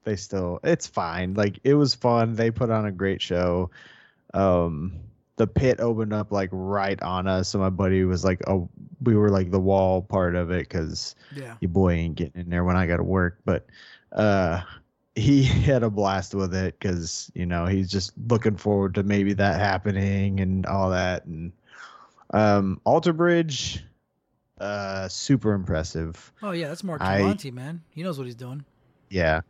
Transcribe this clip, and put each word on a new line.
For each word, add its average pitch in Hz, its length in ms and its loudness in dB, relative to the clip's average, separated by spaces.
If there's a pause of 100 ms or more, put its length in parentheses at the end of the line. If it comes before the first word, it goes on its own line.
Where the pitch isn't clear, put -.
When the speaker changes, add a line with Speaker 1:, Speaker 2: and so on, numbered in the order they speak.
Speaker 1:
they 107 120 -2
still, 90 480 -4
it's 165 220 0
fine. 90 480 -4
Like, 104 300 0
it 139 100 6
was 147 200 4
fun. 117 420 2
They 113 140 2
put 113 200 -2
on 110 160 0
a 101 60 -4
great 95 280 -2
show. 90 500 0 (600)
Um, 87 600 2 (440)
the 113 100 2
pit 127 340 2
opened 110 340 -2
up, 104 180 -4
like, 98 180 0
right 95 520 -2
on 92 240 -4
us. 92 220 0
So 104 100 -2
my 95 120 2
buddy 95 340 2
was 92 200 0
like, 92 240 2
"Oh," 92 220 0 (320)
we 117 140 4
were, 104 140 6
like, 95 200 2
the 95 100 2
wall 95 420 4
part 90 320 0
of 87 160 -2
it 90 200 -4
'cause 80 440 -6 (200)
Speaker 2:
Yeah. 135 260 -14
Speaker 1:
your 95 100 -2
boy 90 220 4
ain't 82 220 0
getting 87 280 -8
in 87 60 -10
there 87 160 0
when 90 120 2
I 92 100 2
gotta 87 160 0
work. 90 420 0
But, - 220 0 (460)
uh, 95 500 2 (520)
he 135 280 4
<laughs> - 240 4 (100)
had 117 60 2
a 117 80 2
blast 98 440 -2
with 95 200 -2
it 95 260 -2
'cause, 87 540 -6
you 90 100 -4
know, 87 220 -2
he's 95 240 0
just 95 220 -4 (160)
looking 110 280 2
forward 98 380 0
to 101 80 0
maybe 101 320 2
that 98 260 2
happening 98 800 0
and 92 260 0
all 95 240 0
that. 90 360 -2
And, 85 260 -10 (800)
um, 101 520 4
Alter 165 280 4
Bridge, 165 720 0 (760)
uh, 98 480 -6
super 107 460 0
impressive. 82 800 -4 (100)
Speaker 2:
Oh, 202 100 -6
yeah, 170 160 -6
that's 156 160 -10
Mark 170 180 -6
Speaker 1:
I 196 180 0
Speaker 2:
Tremonti, 196 320 0
man. 147 380 -12
He 151 140 -12
knows 180 140 -6
what 135 80 -8
he's 123 100 -12
doing. 131 280 -14 (460)
Speaker 1:
Yeah. 80 400 2